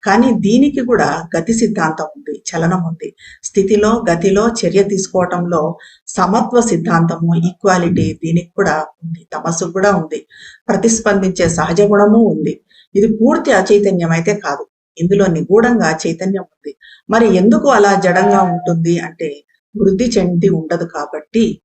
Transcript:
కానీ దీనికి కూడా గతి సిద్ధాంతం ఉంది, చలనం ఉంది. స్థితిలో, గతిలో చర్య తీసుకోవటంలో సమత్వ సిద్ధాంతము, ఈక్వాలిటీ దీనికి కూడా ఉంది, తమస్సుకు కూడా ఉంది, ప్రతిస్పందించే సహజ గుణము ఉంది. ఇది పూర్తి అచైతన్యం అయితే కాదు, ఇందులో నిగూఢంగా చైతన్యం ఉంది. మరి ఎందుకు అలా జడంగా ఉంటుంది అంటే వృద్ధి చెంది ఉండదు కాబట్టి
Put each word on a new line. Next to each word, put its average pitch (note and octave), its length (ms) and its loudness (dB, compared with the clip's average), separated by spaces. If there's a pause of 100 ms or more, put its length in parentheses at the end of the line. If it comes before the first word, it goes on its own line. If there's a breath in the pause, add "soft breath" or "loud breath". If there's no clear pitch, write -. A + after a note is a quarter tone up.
కానీ A#3 280 2
దీనికి A#3 480 2
కూడా E3 480 -2 (100)
గతి F#3+ 160 -2
సిద్ధాంతం E3 500 -2
ఉంది, - 460 -14
చలనం E3+ 340 -2
ఉంది. E3 300 -10 (300 loud breath)
స్థితిలో, G#3 680 0
గతిలో G3 360 0
చర్య G3+ 340 0
తీసుకోవటంలో F3 960 -2 (280 loud breath)
సమత్వ A3+ 540 0
సిద్ధాంతము, E3 760 0
ఈక్వాలిటీ F3+ 880 -2
దీనికి E3+ 320 -2
కూడా D#3 300 -2 (180)
ఉంది, E3 300 -12
తమస్సుకు E3+ 360 -6
కూడా F#3+ 220 0
ఉంది, D#3+ 340 -6 (420 loud breath)
ప్రతిస్పందించే G3 800 0
సహజ E3+ 320 -2
గుణము G#3 380 4
ఉంది. F#3+ 420 0 (340 soft breath)
ఇది G#3+ 220 4
పూర్తి C#4+ 360 2
అచైతన్యం F#3+ 580 2
అయితే E3 240 0
కాదు, C#3+ 320 -8 (320)
ఇందులో F#3+ 280 2
నిగూఢంగా F3+ 800 2
చైతన్యం F#3 360 -4
ఉంది. - 340 -18 (340 soft breath)
మరి A3 260 2
ఎందుకు A3+ 320 4
అలా G3+ 260 4
జడంగా F#3+ 480 2
ఉంటుంది E3+ 560 0
అంటే D3 460 -10 (320)
వృద్ధి G3 280 2
చెంది F3+ 440 0
ఉండదు E3 360 -2
కాబట్టి D#3+ 800 -4